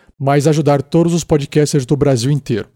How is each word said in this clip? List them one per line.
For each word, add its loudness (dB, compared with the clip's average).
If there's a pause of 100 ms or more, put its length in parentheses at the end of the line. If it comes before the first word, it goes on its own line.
(180)
mas 0
ajudar 2
todos 0
os -2
podcasters -2
do 0
Brasil 0
inteiro. -4